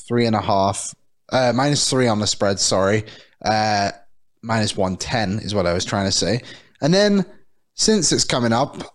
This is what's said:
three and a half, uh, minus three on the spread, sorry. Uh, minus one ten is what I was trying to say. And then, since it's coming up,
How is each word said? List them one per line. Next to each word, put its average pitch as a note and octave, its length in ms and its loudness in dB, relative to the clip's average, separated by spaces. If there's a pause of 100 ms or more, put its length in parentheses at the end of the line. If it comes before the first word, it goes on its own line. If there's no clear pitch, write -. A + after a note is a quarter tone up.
three A#2+ 200 0
and A2 100 0
a G2+ 60 0
half, G2 520 0 (380)
uh, B2+ 220 2
minus C#3+ 340 0
three B2+ 180 2
on G#2+ 140 2
the G#2 60 -2
spread, G2 340 0
sorry. G2+ 440 2 (380)
Uh, G#2 500 0 (500)
minus A2+ 340 -2
one F#2 200 0
ten G#2+ 420 -2
is G#2 160 -6
what F#2+ 120 0
I F2 60 0
was F2 120 -2
trying G2 220 -2
to G2 60 -2
say. G2 300 -2 (400)
And D3 100 2
then, G3+ 320 4 (500)
since G#3 380 2
it's A#2+ 120 0
coming A#2+ 280 0
up, C3 240 0 (180)